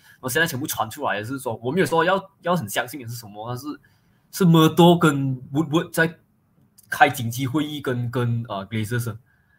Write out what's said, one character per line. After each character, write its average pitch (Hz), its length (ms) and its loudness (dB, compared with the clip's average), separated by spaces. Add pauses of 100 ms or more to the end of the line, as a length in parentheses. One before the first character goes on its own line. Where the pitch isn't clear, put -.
(200)
我 127 80 -8
现 151 120 0
在 165 60 4
全 135 120 -4
部 151 80 -6
传 110 220 -4
出 - 160 -10
来 101 160 -2
的 107 40 -6
是 135 140 -8
说， 113 240 -6
我 123 80 -4
没 180 100 2
有 160 60 4
说 165 160 2
要， 190 380 0
要 175 160 0
很 120 100 -4
相 123 220 -4
信 151 120 -12
的 117 60 -14
是 120 80 -10
什 117 120 -14
么， 104 200 -14
但 123 120 -6
是 143 80 -14 (680)
是 196 140 0
Murtough 165 500 8
跟 139 420 0 (140)
Woodward 156 400 -2
在 165 260 -2 (720)
开 147 220 4
紧 117 200 -6
急 127 160 -4
会 147 160 -2
议 151 200 -8
跟， 123 280 -4
跟， 120 380 -2
呃， 98 180 -8
Glazers 113 440 -4
啊。 104 80 -10 (400)